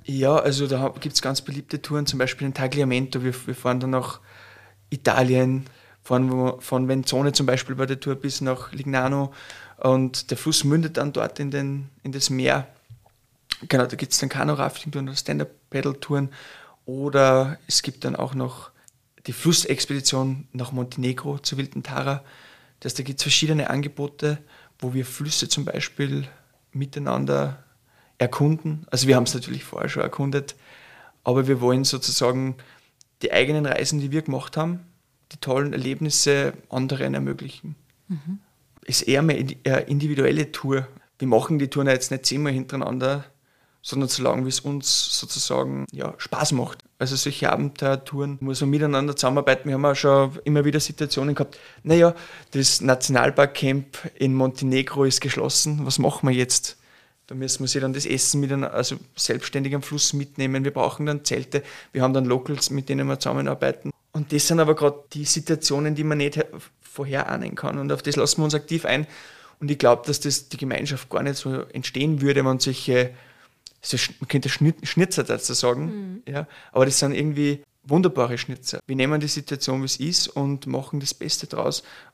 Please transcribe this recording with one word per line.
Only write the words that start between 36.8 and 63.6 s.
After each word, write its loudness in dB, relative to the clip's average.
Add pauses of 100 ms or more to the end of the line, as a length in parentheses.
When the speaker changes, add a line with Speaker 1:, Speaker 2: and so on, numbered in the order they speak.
Speaker 1:
ermöglichen. -6 (320)
Speaker 2:
Mhm. -6 (440)
Speaker 1:
Ist -2
eher 2
mehr 2
indi-, -4
äh, 2
individuelle 0
Tour. -4 (300)
Wir -2
machen 4
die 0
Touren 0
jetzt 2
nicht -2
zehnmal 0
hintereinander, -2 (560)
sondern -2
so -2
lange, 2
wie -2
es -2
uns -2
sozusagen, -2
ja, -8
Spaß -2
macht. -4 (140)
Also -4
solche 0
Abenteuertouren, -2
wo -4
wir -2
so 0
miteinander 2
zusammenarbeiten. 2
Wir 0
haben 0
auch 4
schon 6
immer 4
wieder 2
Situationen -2
gehabt, -4 (240)
naja, 8 (380)
das 2
Nationalparkcamp 2
in 2
Montenegro 2
ist 4
geschlossen, 0
was -2
machen 2
wir 4
jetzt? 0 (520)
Da -12
müssen -4
wir -4
sie 0
dann -2
das -4
Essen 0
miteinander, -2
also -2 (200)
selbstständig -2
am -2
Fluss 0
mitnehmen. -2
Wir -2
brauchen 0
dann -2
Zelte. -2 (300)
Wir 0
haben 4
dann 2
Locals, 0
mit -4
denen 0
wir -2
zusammenarbeiten. -2 (220)